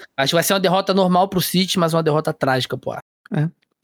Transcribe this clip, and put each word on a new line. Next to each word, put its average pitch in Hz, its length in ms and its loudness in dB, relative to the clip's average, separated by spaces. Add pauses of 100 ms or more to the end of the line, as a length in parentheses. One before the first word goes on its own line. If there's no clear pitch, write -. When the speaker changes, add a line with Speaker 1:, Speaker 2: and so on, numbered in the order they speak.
(180)
Speaker 1:
acho 139 140 0
que 170 40 2
vai 165 80 2
ser 202 100 0
uma 196 60 2
derrota 190 340 0
normal 185 340 4
pro 185 140 -2
City, 185 360 -2
mas 165 160 2
uma 165 80 2
derrota 156 320 0
trágica 131 440 -2
pro - 140 -8
Arsenal. - 560 -6
Speaker 2:
É, - 40 -8 (320)